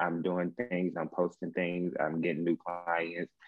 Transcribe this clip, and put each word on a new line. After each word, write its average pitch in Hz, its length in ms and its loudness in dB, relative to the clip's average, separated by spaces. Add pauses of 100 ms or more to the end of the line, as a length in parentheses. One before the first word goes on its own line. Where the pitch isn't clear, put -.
I'm 85 200 2
doing 90 300 2
things. 87 480 -2
I'm 80 100 -2
posting 90 440 -2
things. 87 460 0
I'm 78 220 0
getting 82 240 0
new 85 120 4
clients. 85 760 -2 (160)